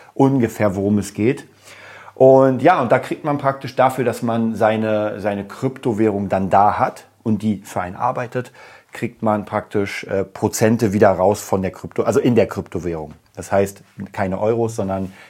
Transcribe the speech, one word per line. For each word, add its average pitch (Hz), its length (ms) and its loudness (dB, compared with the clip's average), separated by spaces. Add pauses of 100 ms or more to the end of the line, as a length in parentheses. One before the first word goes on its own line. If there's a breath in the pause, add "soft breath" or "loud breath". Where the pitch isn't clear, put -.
(140 loud breath)
ungefähr, 113 600 2
worum 101 240 2
es - 160 -6
geht. 107 320 -2 (680 loud breath)
Und 131 440 6
ja, 160 220 4
und 113 80 0
da 127 80 4
kriegt - 260 -8
man 143 140 -2
praktisch 135 380 -4
dafür, 127 280 2
dass 113 160 -2
man 113 360 -2
seine, 107 640 0
seine 101 260 -4
Kryptowährung 107 840 -2
dann 95 220 -2
da 101 280 4
hat - 280 -4 (160)
und 107 200 -2
die 104 220 -2
für - 160 -8
einen 92 160 -8
arbeitet, 123 560 -6 (400 loud breath)
kriegt - 300 -10
man 107 220 0
praktisch, 101 600 -6
äh, 98 200 -4
Prozente 113 680 0
wieder 104 180 6
raus 95 300 2
von 95 220 -2
der 92 80 -4
Krypto-, - 320 -6
also 113 160 0
in 120 160 2
der 104 120 4
Kryptowährung. 80 680 -8 (220)
Das 92 160 -12
heißt, 101 300 0 (280)
keine 95 300 -6
Euros, 113 340 -2
sondern 95 380 -6 (180 loud breath)